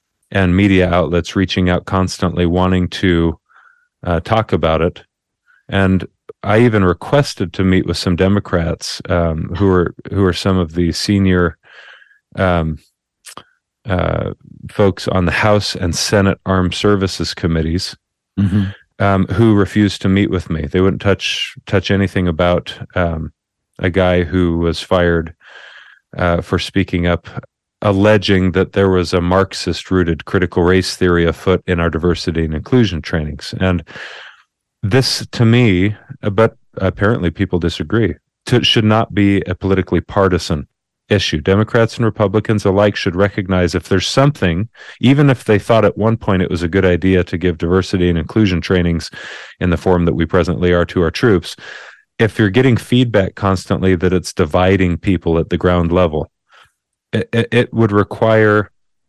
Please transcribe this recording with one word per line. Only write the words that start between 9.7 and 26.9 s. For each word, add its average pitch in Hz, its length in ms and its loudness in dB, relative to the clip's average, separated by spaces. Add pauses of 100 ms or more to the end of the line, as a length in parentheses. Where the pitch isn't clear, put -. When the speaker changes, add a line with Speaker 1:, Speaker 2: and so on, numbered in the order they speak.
Speaker 1:
are, 90 240 2 (160)
who 98 140 0
are 90 80 2
some 95 260 -2
of 80 160 -4
the 85 180 0
senior, 92 680 0 (800)
um, 85 420 0 (1080)
uh, 92 480 -2 (380)
folks - 380 0
on 92 180 0
the 82 60 0
House 104 420 0
and 87 200 -4
Senate 98 520 0
Armed 92 280 0
Services 98 600 0
Committees, 82 640 -2 (420)
Speaker 2:
Mm-hmm. 98 260 0 (380)
Speaker 1:
um, 98 260 2
who 110 260 4
refused 101 480 0
to 101 80 -2
meet 98 200 2
with 90 200 -4
me. 78 160 -4
They 90 160 -2
wouldn't 92 180 0
touch, - 540 -4 (120)
touch - 240 -2
anything 98 380 0
about, 87 480 -2 (180)
um, 82 380 -4 (460)
a 92 120 -4
guy 90 340 2
who 85 340 0
was 85 240 -2
fired, 85 520 0 (840)
uh, 87 240 0
for 92 160 -4
speaking 90 480 -4